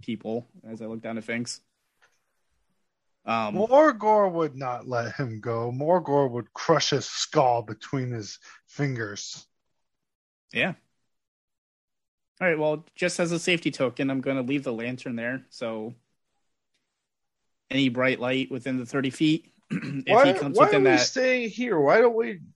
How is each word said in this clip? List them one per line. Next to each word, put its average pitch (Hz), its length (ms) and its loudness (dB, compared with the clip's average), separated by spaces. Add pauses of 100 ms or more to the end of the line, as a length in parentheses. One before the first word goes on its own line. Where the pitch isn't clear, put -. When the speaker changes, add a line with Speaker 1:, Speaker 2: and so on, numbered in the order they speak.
Speaker 1:
people, 113 460 -8 (220)
as 110 120 -14
I 110 40 -10
look 113 160 -10
down 113 160 -8
at 110 60 -10
Finks. 117 380 -8 (1600)
Um, 110 300 -2
Speaker 2:
Morgor 214 760 4
would 160 240 -2
not 127 320 -8
let 117 280 -4
him 113 260 -6
go. 117 300 -4
Morgor 143 580 2
would 120 240 -8
crush - 380 2
his 131 140 0
skull 123 580 2
between 123 480 -6
his 107 260 -10 (300)
fingers. 117 800 -6 (1080)
Speaker 1:
Yeah. 147 200 -2 (1700)
All 185 80 0
right, 160 120 4
well, 151 260 0 (100)
just 180 240 -2
as 170 140 0
a 165 60 -2
safety 165 320 0
token, 135 400 -2
I'm 135 100 -2
gonna 135 220 -2
leave 135 200 -2
the 135 80 -6
lantern 120 440 -8
there. 127 340 -6
So 113 460 -8 (1800)
any 135 180 2
bright 127 300 0
light 131 320 -2
within 131 260 -4
the 123 80 -6
thirty 135 240 -4
feet, 156 500 0
<clears throat> - 120 -20
if 139 340 -6
Speaker 3:
Why, 254 280 6
Speaker 1:
he - 60 -2
comes 143 160 -2
Speaker 3:
why 262 100 8
Speaker 1:
within - 160 6
Speaker 3:
are - 100 6
we - 60 6
Speaker 1:
that - 20 4
Speaker 3:
staying 254 500 0
here? 220 300 -2
Why 151 200 6
don't 240 160 4
we 220 260 -4 (140)